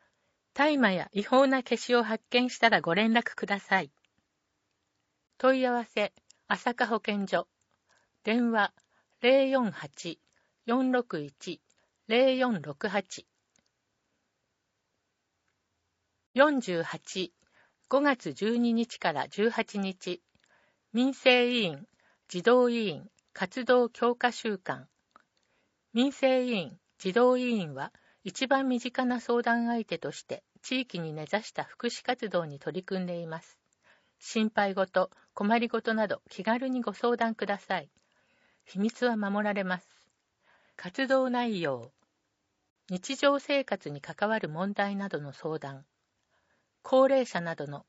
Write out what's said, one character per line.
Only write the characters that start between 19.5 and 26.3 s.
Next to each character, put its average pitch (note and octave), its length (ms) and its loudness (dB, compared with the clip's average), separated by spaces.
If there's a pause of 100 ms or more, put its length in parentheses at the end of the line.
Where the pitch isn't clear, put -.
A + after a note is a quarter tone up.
八 A3 280 -4
日、 F#3 440 -6 (720)
民 B3+ 200 2
生 B3 380 4
委 A#3+ 140 0
員、 D#3 220 -6 (420)
児 F3 140 -8
童 B3 280 6
委 A3+ 180 0
員、 D3+ 220 -8 (220)
活 G3 320 -6
動 B3 260 6
強 A#3+ 260 0
化 B3 160 0
週 G#3 260 -4
間。 C3+ 300 -8 (1040)
民 C4 200 2
生 C4 320 2